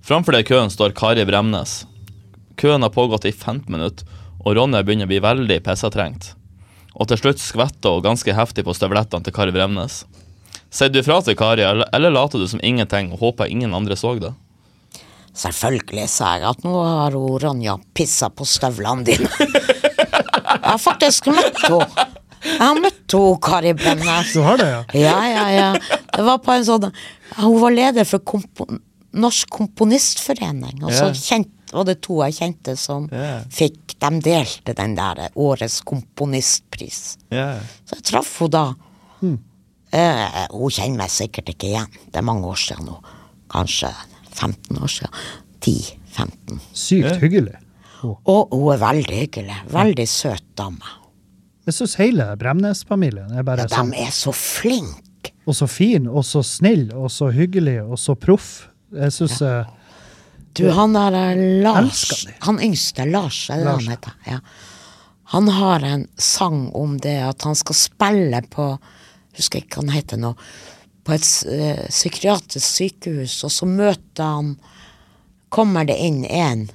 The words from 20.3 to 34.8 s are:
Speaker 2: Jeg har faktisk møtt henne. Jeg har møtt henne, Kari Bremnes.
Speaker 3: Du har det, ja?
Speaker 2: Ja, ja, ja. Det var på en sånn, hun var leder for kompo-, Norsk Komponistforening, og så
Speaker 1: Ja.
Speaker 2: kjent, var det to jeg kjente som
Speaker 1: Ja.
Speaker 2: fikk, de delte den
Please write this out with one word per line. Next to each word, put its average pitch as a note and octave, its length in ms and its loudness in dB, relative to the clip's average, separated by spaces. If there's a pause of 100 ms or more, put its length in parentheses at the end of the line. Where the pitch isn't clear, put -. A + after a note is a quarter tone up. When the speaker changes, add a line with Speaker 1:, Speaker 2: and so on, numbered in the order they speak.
Speaker 2:
Jeg - 160 0
har A3 80 0
faktisk - 480 2
møtt F4 320 2
henne. F3 240 4 (640)
Jeg D#4+ 120 -4
har C#4 160 6
møtt F#4 360 0
henne, F#3+ 300 6
Kari E3+ 320 2
Bremnes. E3 600 0
Speaker 3:
Du D#3+ 80 4
har D3 160 6
det, G#3+ 100 4
ja? A#2+ 160 -2 (100)
Speaker 2:
Ja, D3+ 240 6 (100)
ja, G#3+ 220 2
ja. G3 480 2 (160)
Det G#3 120 0
var B3+ 140 6
på C4 140 0
en B3 120 2
sånn, G#3 260 2 (460)
hun A3+ 240 6
var A#3+ 100 6
leder A#3+ 340 4
for G3 140 0
kompo-, - 600 -6 (340)
Norsk A3+ 360 0
Komponistforening, G3 1300 0
og A#2 80 -2
så C3+ 160 4
Speaker 1:
Ja. - 60 0
Speaker 2:
kjent, G3+ 360 0 (220)
var F#3 120 -2
det F#3 180 0
to D#3+ 220 -2
jeg D3 100 -2
kjente D#3 440 -6
som D3 340 -6
Speaker 1:
Ja. B2+ 380 -8
Speaker 2:
fikk, - 500 -4
de C#3+ 100 4 (120)
delte D3+ 540 0
den G#2 200 -2